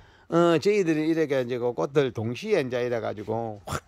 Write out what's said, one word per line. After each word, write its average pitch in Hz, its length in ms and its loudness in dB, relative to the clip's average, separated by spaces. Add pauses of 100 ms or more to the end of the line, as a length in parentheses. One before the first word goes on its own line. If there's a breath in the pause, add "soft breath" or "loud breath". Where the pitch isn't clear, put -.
(300 loud breath)
어, 170 280 4
저희들이 165 520 2
이렇게 147 320 2
이제 123 160 -4
그 120 160 -2
꽃들 143 380 0
동시에 123 500 -2
이제 123 240 -2
이래가지고 110 800 -4
확 - 220 -8